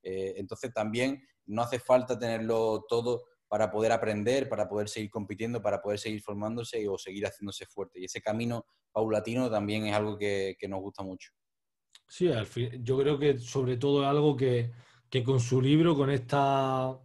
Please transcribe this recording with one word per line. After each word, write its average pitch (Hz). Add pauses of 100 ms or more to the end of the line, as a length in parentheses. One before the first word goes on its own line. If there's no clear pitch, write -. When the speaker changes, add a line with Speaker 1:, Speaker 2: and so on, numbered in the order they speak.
Speaker 1:
Eh, 95
entonces 110
también 120 (240)
no 110
hace 120
falta 123
tenerlo 113
todo 117 (240)
para 107
poder 110
aprender, 113
para 104
poder 104
seguir 107
compitiendo, 110
para 101
poder 104
seguir 107
formándose 107
o 95
seguir 101
haciéndose 98
fuerte. 92
Y 92
ese -
camino 117 (240)
paulatino 113
también 107
es 104
algo 104
que, 98
que 101
nos 95
gusta 98
mucho. 92 (760)
Speaker 2:
Sí, 180
al 110
fin, 123
yo 131
creo 143
que 135
sobre 127
todo 143
es 139
algo 147
que, 120 (380)
que 123
con 131
su 127
libro, 156
con 139
esta 135